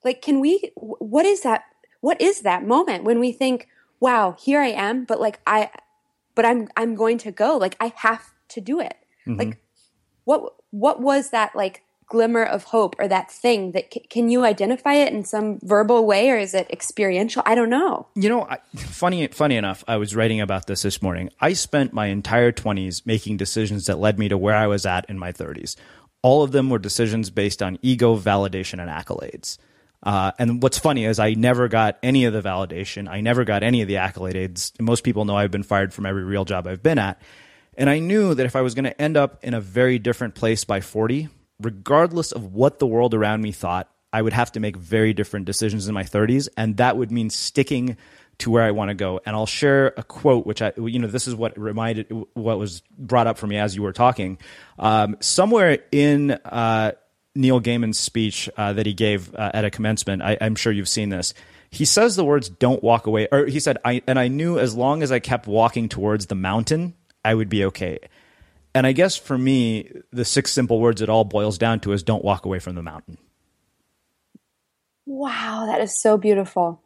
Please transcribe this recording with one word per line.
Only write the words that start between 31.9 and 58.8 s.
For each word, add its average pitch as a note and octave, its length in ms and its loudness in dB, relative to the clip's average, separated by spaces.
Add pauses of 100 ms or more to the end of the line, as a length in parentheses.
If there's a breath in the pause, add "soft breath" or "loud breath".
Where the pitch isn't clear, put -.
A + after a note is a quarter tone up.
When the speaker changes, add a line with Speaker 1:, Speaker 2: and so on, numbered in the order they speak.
Speaker 2:
any B2+ 220 4
of A2 80 0
the G#2+ 80 -2
validation. F#2+ 680 -6
I G2 120 -8
never A#2+ 220 2
got G2+ 200 0
any A#2+ 180 2
of G2+ 60 -2
the G2 80 -2
accolades. F#2 840 -6
Most A2+ 240 0
people G#2+ 220 0
know G2+ 100 -2
I've G2+ 160 2
been G2 120 -4
fired G2 300 0
from G2+ 120 -8
every G2 180 -4
real G2 220 -2
job F2+ 220 -4
I've F#2 160 -10
been D3+ 160 2
at. G2 220 -4 (560 soft breath)
And C#3 120 2
I D3 100 2
knew F#3 360 2
that B2+ 100 0
if B2 100 -4
I C3 60 2
was B2 140 0
gonna C3+ 240 -4
end D3+ 180 0
up C#3 260 0
in B2 100 -4
a A2 80 -4
very B2 360 2
different A#2 380 -4
place A2+ 280 0
by G2 180 -2
forty, B2 480 -2 (300)
regardless D3 720 2
of G2 220 -10
what B2+ 260 2
the C3+ 80 2
world A#2 260 2
around G#2+ 280 2
me G#2+ 100 -4
thought, F2+ 380 -6 (220)
I A2 100 0
would A2 120 0
have A#2 200 0
to A2 60 -8
make G#2 180 -6
very A2 360 2
different G2 320 -6
decisions G2+ 420 -4
in G#2+ 60 -4
my F#2+ 100 -4
thirties, A#2 440 0 (100)
and A2 200 -2
that B2 200 2
would A#2 140 -4
mean A2+ 180 -2
sticking B2+ 680 -2 (420 soft breath)
to A#2 120 -2
where A#2 120 4
I G#2+ 80 2
wanna G#2 220 -2
go. F#2 320 -6
And G#2+ 100 -6
I'll A2 100 -2
share C#3 520 2
a - 60 -12
quote, B2+ 420 2
which G#2 160 -6
I, G#2+ 160 -2
you A#2 220 -4
know, A#2 80 -4
this A#2+ 200 -6
is B2 60 -6
what A2+ 240 -6
reminded, G#2+ 540 -6 (220)
what A2 260 -2
was F#2+ 220 -8 (160)
brought A#2+ 300 2
up A2 100 -2
for A2 100 -8
me G#2 100 -2
as G#2 180 -2
you G#2 60 -6
were G2 120 -4
talking. A#2 440 0 (400 loud breath)
Um, G#2+ 440 2
somewhere F#3+ 580 4 (120)
in, C#3+ 400 4
uh, A2+ 600 0 (460)
Neil C3 240 4
Gaiman's A#2 380 -2
speech, - 560 -4
uh, G2+ 180 -2
that G#2 120 -2